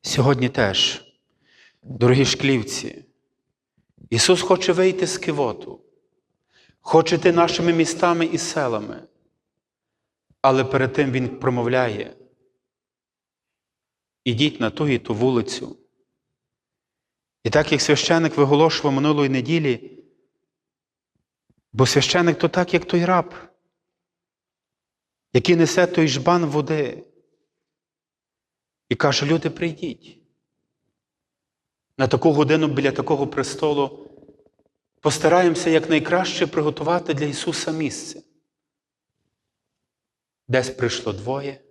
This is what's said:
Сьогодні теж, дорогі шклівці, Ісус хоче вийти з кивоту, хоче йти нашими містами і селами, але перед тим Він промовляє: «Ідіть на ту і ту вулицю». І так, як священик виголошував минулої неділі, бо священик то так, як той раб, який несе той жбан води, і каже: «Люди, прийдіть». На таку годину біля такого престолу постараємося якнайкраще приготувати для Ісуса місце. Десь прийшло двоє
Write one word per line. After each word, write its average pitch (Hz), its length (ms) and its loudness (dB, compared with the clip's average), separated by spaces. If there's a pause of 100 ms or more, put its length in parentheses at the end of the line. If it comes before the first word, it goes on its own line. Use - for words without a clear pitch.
Сьогодні 127 460 2
теж, - 560 0 (760)
дорогі 127 420 2
шклівці, - 800 -4 (1040)
Ісус 170 320 2
хоче 185 300 -2
вийти 185 340 2
з - 120 -8
кивоту, 143 640 -6 (1000)
хоче 165 360 4
йти 175 160 4
нашими 170 400 2
містами 165 540 2
і 165 120 -4
селами, 107 640 -4 (1400)
але 131 240 4
перед 131 280 0
тим 139 200 0
Він 127 160 -2
промовляє: 123 880 -2 (2000)
«Ідіть 127 360 -2
на 113 100 0
ту 151 180 -4
і 123 100 0
ту 117 160 -6
вулицю». 120 600 -2 (1700)
І 113 60 -4
так, 151 220 2
як 143 80 0
священик 165 560 0
виголошував 147 560 2
минулої 143 360 0
неділі, 135 640 -2 (1900)
бо 127 100 6
священик 170 520 2
то 165 100 0
так, 180 260 0
як 170 100 2
той 175 200 0
раб, 175 300 0 (2000)
який 165 240 4
несе 170 300 4
той 165 220 2
жбан 165 360 2
води, 147 600 -4 (1800)
і 120 60 -2
каже: 143 320 0
«Люди, 160 240 -2
прийдіть». - 680 -10 (1800)
На 131 100 2
таку 139 240 2
годину 151 360 2
біля 135 220 0
такого 139 360 -2
престолу 143 840 -4 (880)
постараємося 165 720 2
якнайкраще 160 760 0
приготувати 156 680 -2
для 143 100 -4
Ісуса 151 480 -6
місце. - 500 -8 (2250)
Десь 127 220 0
прийшло 117 420 -4
двоє 135 480 -8 (100)